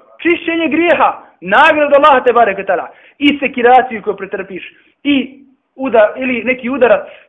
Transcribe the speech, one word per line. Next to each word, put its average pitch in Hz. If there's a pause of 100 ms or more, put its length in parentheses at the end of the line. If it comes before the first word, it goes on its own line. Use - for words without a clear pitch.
(220)
Čišćenje 330
grijeha, 285 (200)
nagrada 285
Allaha 277
te 247
bareke 202
tala. 160 (280)
I 285
sekiraciju 247
koju 202
pretrpiš, 190 (300)
i 269 (320)
uda-, 226
ili 254
neki 247
udarac, 240 (220)